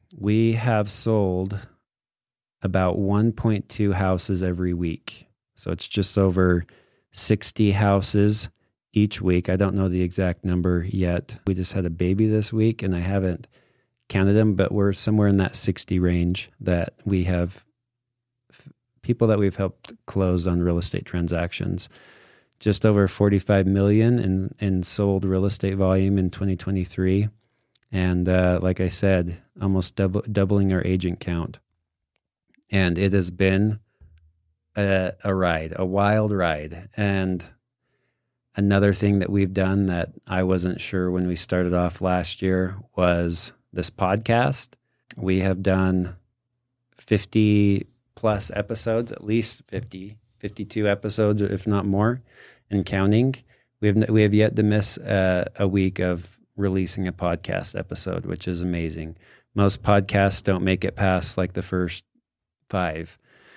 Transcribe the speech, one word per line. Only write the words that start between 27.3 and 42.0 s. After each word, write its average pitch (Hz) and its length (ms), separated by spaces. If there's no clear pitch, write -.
And, 90 360
uh, 90 320
like 92 180
I 92 80
said, 87 540
almost 95 360
double, 98 240
doubling 98 500
our 92 140
agent 90 340
count. 85 400
And 87 280
it 95 140
has 90 200
been 95 480
a, 98 340
a 98 100
ride, 82 400
a 92 100
wild 104 460
ride. 85 640
And 95 480
another 101 380
thing 101 260
that 92 100
we've 98 240
done 95 340
that 90 260
I 92 180
wasn't 92 360
sure 90 320
when 90 160
we 90 80
started 90 380
off 87 260
last 90 420